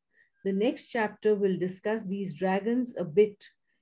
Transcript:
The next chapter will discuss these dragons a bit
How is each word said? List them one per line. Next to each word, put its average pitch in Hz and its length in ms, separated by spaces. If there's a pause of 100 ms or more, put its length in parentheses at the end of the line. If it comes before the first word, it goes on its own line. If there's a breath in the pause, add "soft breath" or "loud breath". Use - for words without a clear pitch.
(440 soft breath)
The 196 80
next 214 340
chapter 214 500
will 190 220
discuss 190 460
these 190 300
dragons 202 640
a 175 60
bit 202 400 (380)